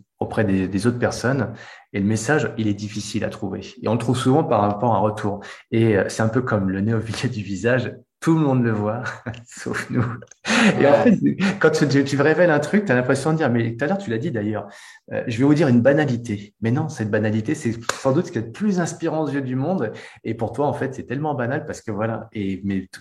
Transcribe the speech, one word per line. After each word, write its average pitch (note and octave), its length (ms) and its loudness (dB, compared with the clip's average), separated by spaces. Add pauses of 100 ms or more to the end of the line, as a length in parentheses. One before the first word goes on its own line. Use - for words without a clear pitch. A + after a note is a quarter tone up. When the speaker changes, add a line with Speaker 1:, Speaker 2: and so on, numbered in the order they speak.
(200)
Speaker 1:
auprès A2 240 0
des, F#2+ 240 2
des G2 180 0
autres A#2+ 140 2
personnes, B2 520 0 (400)
et G2+ 80 -4
le G2 60 2
message, A2+ 520 0
il G#2+ 100 0
est G2+ 60 2
difficile G2+ 500 -6
à G2+ 40 -4
trouver. G2 320 -8 (220)
Et G#2 60 -2
on G#2+ 60 2
le A#2+ 40 2
trouve A#2+ 180 0
souvent C#3 280 4
par A2 160 2
rapport G#2 340 2
à F#2+ 40 2
un - 20 0
retour. G#2 400 -2 (320)
Et, A2+ 240 4
euh, F#2 120 4
c'est - 140 -4
un A2+ 60 2
peu B2+ 140 0
comme F#2+ 280 0
le G2 100 0
nez A2 140 0
au A2 60 0
milieu G#2+ 280 -4
du G2+ 140 -8
visage. G#2 500 -2 (280)
Tout E3 140 4
le D#3+ 60 4
monde C3 220 4
le A#2 80 2
voit, G#2+ 320 -2 (220)
<laughs> - 240 -12
sauf - 420 -8
nous. B2 140 0 (760)
Et C#3 60 6
en C#3+ 60 6
Speaker 2:
Ouais. - 180 6
Speaker 1:
fait, E3 480 2
quand D#3+ 120 4
tu, D#3 180 2
tu, C3+ 160 4
tu C#3 180 0
révèles D#3+ 300 4
un D3 80 2
truc, G3+ 240 0
t'as C3 100 2
l'impression B2+ 380 2
de D#3+ 60 2
dire, C#3+ 120 2
mais A#2 240 0
tout C#3+ 100 -4
à D3+ 40 0
l'heure, G3 100 0
tu G3 120 -8
l'as A2+ 80 -2
dit D3+ 120 -4
d'ailleurs, G#2 380 -4 (440)
euh, A2 140 -4
je A2+ 120 -4
vais C3 60 4
vous D3 100 6
dire D#3 120 4
une A#2+ 140 6
banalité. A#2+ 800 0
Mais A2+ 100 0
non, D3+ 180 0
cette G#2 220 -4
banalité, G#2+ 460 0
c'est A2+ 160 -2 (220)
sans C3+ 180 0
doute F3 140 0
ce - 60 -14
qu'il A#2 80 -2
y G#2+ 40 -4
a - 20 -10
de A#2 60 -12
plus G3 260 -2
inspirant D#3+ 460 -2
aux C#3+ 40 -2
yeux C#3 120 -4
du B2+ 160 -4
monde. C#3 340 -2 (320)
Et A2+ 120 -4
pour A2 180 -6
toi, C#3+ 160 -2
en B2+ 40 0
fait, C3+ 220 -4
c'est - 80 -10
tellement C#3+ 320 -4
banal B2+ 320 -4
parce - 140 -10
que - 100 -10
voilà. A2 420 -4
Et, G2 320 -4
mais G2 180 -2
t-, - 180 -16